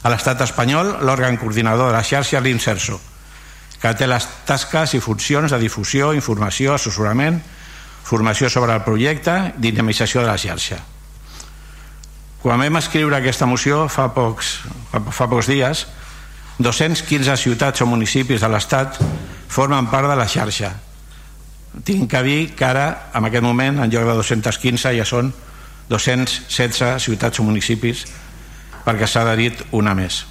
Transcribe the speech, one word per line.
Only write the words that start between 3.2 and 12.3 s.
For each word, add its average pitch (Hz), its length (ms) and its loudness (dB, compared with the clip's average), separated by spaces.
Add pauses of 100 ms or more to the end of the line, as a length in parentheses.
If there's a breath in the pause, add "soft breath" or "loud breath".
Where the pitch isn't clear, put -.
que 113 120 2
té 127 160 0
les 120 160 0 (200)
tasques 151 520 0
i 113 40 2
funcions 143 520 0
de 120 80 2
difusió, 135 560 0
informació, 110 560 0
assessorament, 117 640 0 (640 loud breath)
formació 113 480 2
sobre 117 240 4
el 107 80 2
projecte, 147 800 0
dinamització 113 600 2
de 113 80 2
la 95 100 0
xarxa. 85 380 -6 (1600 loud breath)